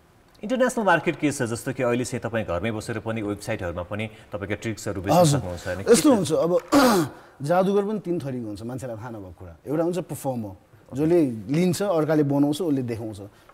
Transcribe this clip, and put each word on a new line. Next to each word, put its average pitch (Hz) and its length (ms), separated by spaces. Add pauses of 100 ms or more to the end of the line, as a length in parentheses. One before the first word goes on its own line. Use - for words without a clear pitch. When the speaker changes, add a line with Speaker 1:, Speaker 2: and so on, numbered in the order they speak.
(420)
Speaker 1:
International 240 420
market 165 320
के 147 160
छ? 135 100
जस्तो 120 300
कि 131 100
अहिले 120 220
चाहिँ 113 160
तपाईँ 110 240
घरमै 87 260
बसेर 107 280
पनि 110 240
वेबसाइटहरूमा 98 600
पनि 107 280 (220)
तपाईँका 101 220
ट्रिक्सहरू 101 480
बेच्न 101 140
Speaker 2:
हजुर। 147 240
Speaker 1:
सक्नुहुन्छ, 90 260
होइन? 90 140
Speaker 2:
यस्तो 240 360
Speaker 1:
के 190 80
छ? 135 80
Speaker 2:
हुन्छ, - 0
अब 175 800 (300)
<clears throat> - 0
जादुगर 190 420
पनि 214 140
तिन 170 220
थरीको 127 260
हुन्छ, 104 160
मान्छेलाई 120 340
थाहा 123 140
नभएको 98 280
कुरा। 85 180 (100)
एउटा 156 180
हुन्छ 170 140
पर्फर्मर, 127 520 (440)
जसले 160 260 (280)
लिन्छ, 170 340
अर्काले 160 400
बनाउँछ, 143 400
उसले 143 200
देखाउँछ। 110 380
अ, 101 80 (260)